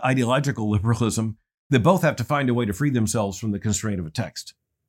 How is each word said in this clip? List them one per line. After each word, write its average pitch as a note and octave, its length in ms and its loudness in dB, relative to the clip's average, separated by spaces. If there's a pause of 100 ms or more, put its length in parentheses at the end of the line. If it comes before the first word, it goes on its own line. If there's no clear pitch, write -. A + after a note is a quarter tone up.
ideological B2+ 640 0
liberalism A2 680 0 (340)
that C3 120 6
both F3 180 4
have D3+ 140 2
to - 80 -4
find C#3 260 0
a A#2+ 40 2
way A#2+ 120 0
to G2+ 80 -2
free C#3+ 160 0
themselves A2 480 0
from A2 140 -4
the G2+ 80 -4
constraint G#2 400 -2
of F2 80 -6
a - 20 -12
text. - 460 -8 (340)